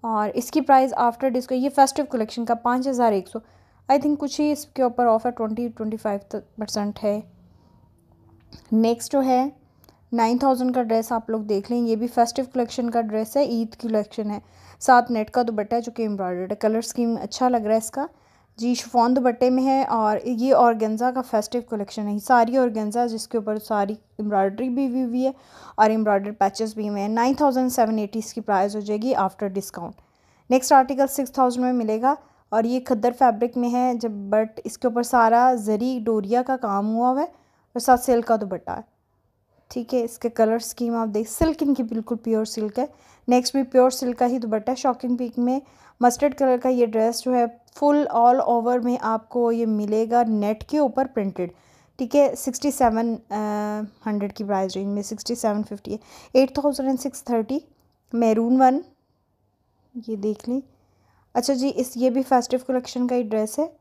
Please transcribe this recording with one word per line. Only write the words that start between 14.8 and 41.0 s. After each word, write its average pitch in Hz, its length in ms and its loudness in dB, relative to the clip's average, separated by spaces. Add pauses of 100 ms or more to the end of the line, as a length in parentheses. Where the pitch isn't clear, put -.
नेट 214 180 -2
का 247 140 0
दुपट्टा 214 320 -2
है 240 60 0
जो 226 100 -10
कि 226 120 -6
एम्ब्रॉयडर्ड 185 480 -4
है। 208 40 -4
कलर 220 260 0
स्कीम 233 360 -2
अच्छा - 320 -2
लग 233 140 0
रहा 214 80 0
है 226 60 4
इसका, 269 320 -4 (500)
जी, 240 160 0
शिफॉन 240 380 2
दुपट्टे 247 360 2
में 254 140 2
है 269 220 2
और 214 420 0
ये 247 240 0
ऑर्गेन्जा 226 600 4
का 254 100 -4
फेस्टिव 233 500 -4
कलेक्शन 208 320 -8
है। 208 160 -4
सारी 240 380 4
ऑर्गेन्जा 233 500 0
जिसके 220 300 -6
ऊपर 214 200 -4
सारी 208 360 -2
एम्ब्रॉयडरी 208 760 -2
भी 262 180 0
हुई 254 140 -2
हुई 247 220 -2
है 262 100 0 (460)
और 214 120 6
एम्ब्रॉयडर्ड 208 440 0
पैचेस 214 420 -2
भी 214 100 -6
हुए 208 140 -4
हैं। 202 80 -4
नाइन 240 320 0
थाउजेंड 262 280 2
सेवन 220 300 2
एटी 214 200 -6
इसकी 220 220 -10
प्राइस 202 340 0
हो 214 60 -6
जाएगी 214 320 -2
after 196 300 -2
discount। 190 480 -8 (600)
नेक्स्ट 254 220 4
आर्टिकल 262 340 4
सिक्स 269 300 -6
थाउजेंड 247 280 2
में 254 80 0
मिलेगा 240 440 0 (360)
और 226 120 2
ये 247 140 0
खद्दर 247 320 0
फैब्रिक 240 460 2
में 240 120 -2
है 247 280 0
जब, 202 340 -6
but 220 160 2 (180)
इसके - 220 -4
ऊपर 240 160 0
सारा 240 520 4
जरी 220 440 -2
डोरिया 220 420 0
का 262 160 -2
काम 202 280 -2
हुआ 226 240 0
हुआ 262 100 0
है 330 80 -2
और - 520 -14
साथ 247 180 6
सिल्क 233 300 0
का 226 100 2
दुपट्टा 190 360 -8
है। - 100 -10 (880)
ठीक 240 220 -8
है, 254 80 0
इसके 233 280 -6
कलर 226 300 2
स्कीम 233 360 -4
आप 226 120 -2